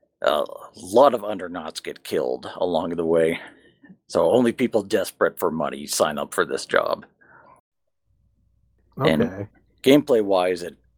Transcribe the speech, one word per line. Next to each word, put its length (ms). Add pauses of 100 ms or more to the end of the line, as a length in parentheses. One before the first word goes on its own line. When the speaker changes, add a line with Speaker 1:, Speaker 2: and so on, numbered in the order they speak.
(240)
Speaker 1:
uh, 200
a 320
lot 380
of 80
undernauts 600
get 220
killed 520
along 340
the 140
way. 360 (680)
So 220
only 220
people 300
desperate 560
for 120
money 360
sign 320
up 140
for 140
this 180
job. 400 (2000)
And 180
Speaker 2:
Okay. 260 (340)
Speaker 1:
gameplay-wise, 800
it, 140 (220)